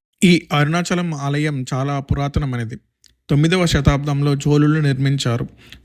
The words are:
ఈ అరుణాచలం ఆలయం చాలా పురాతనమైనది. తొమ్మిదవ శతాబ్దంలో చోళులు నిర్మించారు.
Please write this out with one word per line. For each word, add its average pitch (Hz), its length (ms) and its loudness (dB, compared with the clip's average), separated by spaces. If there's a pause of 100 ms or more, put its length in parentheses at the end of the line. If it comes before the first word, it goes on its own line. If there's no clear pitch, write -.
(240)
ఈ 175 280 4
అరుణాచలం 170 640 0
ఆలయం 143 500 -4 (100)
చాలా 139 260 -2
పురాతనమైనది. 139 760 -4 (540)
తొమ్మిదవ 165 360 2
శతాబ్దంలో 143 680 2
చోళులు 147 460 2
నిర్మించారు. 135 680 -2 (360)